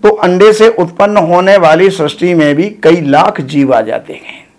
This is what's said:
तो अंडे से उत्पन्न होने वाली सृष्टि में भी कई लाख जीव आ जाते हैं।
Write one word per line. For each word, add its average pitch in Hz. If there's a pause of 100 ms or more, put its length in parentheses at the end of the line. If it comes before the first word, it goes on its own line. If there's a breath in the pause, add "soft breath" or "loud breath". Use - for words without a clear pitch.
तो 214
अंडे 190
से 214
उत्पन्न 208
होने 185
वाली 170
सृष्टि 175
में 147
भी 185
कई 170
लाख 156
जीव 135
आ 113
जाते -
हैं। - (100)